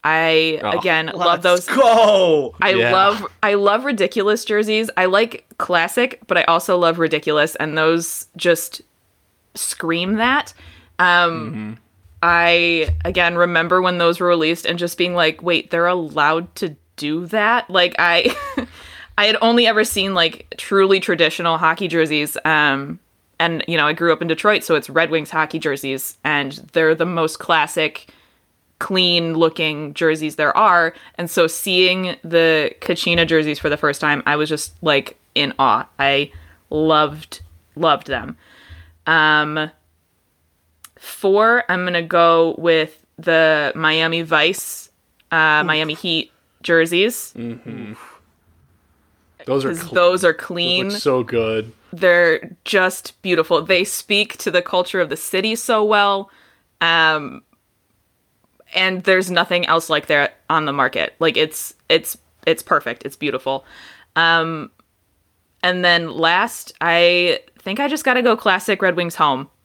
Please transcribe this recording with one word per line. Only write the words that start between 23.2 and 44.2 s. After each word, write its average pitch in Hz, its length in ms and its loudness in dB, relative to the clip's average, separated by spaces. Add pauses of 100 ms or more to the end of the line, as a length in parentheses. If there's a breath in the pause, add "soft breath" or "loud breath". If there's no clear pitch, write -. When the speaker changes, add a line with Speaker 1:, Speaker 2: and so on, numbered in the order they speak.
Speaker 1:
and, 165 280 -2
you 170 80 -2
know, 147 120 2
I 151 60 0
grew 165 200 0
up 156 80 -2
in 170 80 -6
Detroit, 202 340 0
so 165 120 0
it's 143 140 -4
Red 160 220 0
Wings 156 200 -2
hockey 160 280 -4
jerseys, 139 640 -6
and 143 300 -2 (180)
they're 160 240 2
the 165 100 -2
most 165 340 -4
classic, 156 680 -2 (720 soft breath)
clean-looking 165 1120 0
jerseys 156 440 -2
there 151 180 0
are. 175 380 4 (220 loud breath)
And 175 140 -6
so 170 180 2
seeing 185 760 0
the 165 560 2
Kachina 170 480 0
jerseys 151 320 0
for - 100 -4
the 147 60 0
first 147 240 -2
time, 147 260 0
I 147 120 0
was 151 100 0
just, 151 240 -6 (100)
like, 143 360 0 (180)
in 143 240 -2
awe. 123 260 2 (140)
I 139 320 0 (380 soft breath)
loved, 156 720 -2 (340)
loved 151 320 0
them. 123 300 -8 (720 soft breath)
Um, 156 600 2 (1300)
four, 214 720 0
I'm 180 140 -2
gonna 175 180 -2
go 165 560 2
with 160 400 0 (220)
the 160 560 2
Miami 160 460 0